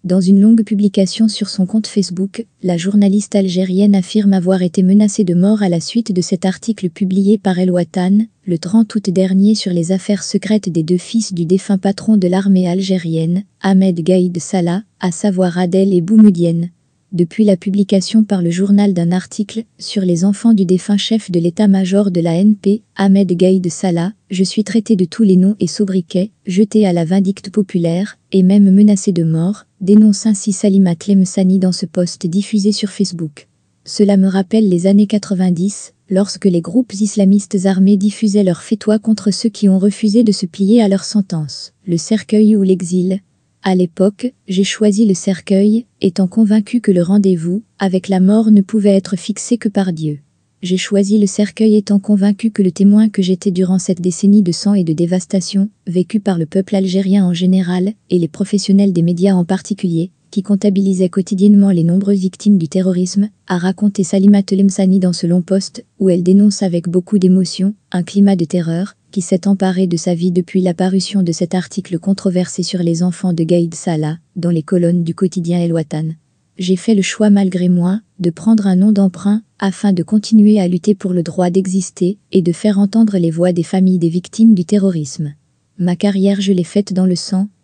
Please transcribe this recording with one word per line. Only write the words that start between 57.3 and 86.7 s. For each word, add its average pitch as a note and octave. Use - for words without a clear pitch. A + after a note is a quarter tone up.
général, F#3
et F3+
les D#3+
professionnels G3
des E3
médias F3+
en F3+
particulier, F#3
qui F#3+
comptabilisaient F#3+
quotidiennement G3+
les E3+
nombreuses G3
victimes F#3+
du E3
terrorisme, F#3
a F#3
raconté F#3+
Salima G3
Tlemceni F#3+
dans F3+
ce E3+
long F3
post, F#3+
où F#3+
elle F3
dénonce G3+
avec F3
beaucoup F3+
d'émotion, F#3
un F3+
climat G3+
de E3+
terreur, E3+
qui G3
s'est F#3
emparé F#3+
de F3
sa F3
vie F3
depuis F3+
la F3+
parution F#3
de E3+
cet E3+
article F#3
controversé F3+
sur F3
les E3+
enfants F3+
de E3
Gaïd E3+
Salah, D#3
dans F3
les D#3+
colonnes F3
du E3
quotidien F3
El E3+
Watan. D#3+
J'ai F#3
fait A3
le G3
choix G#3
malgré F#3
moi, F3+
de F3
prendre G#3
un F#3
nom G3+
d'emprunt, G3+
afin G3
de E3+
continuer G#3+
à F3+
lutter F3+
pour F#3+
le F3
droit F3+
d'exister, F#3
et F#3
de E3+
faire G3+
entendre G3+
les E3+
voix F3
des E3+
familles F#3
des E3+
victimes G#3+
du F3+
terrorisme. E3
Ma F3
carrière, G3
je G3
l'ai F3+
faite -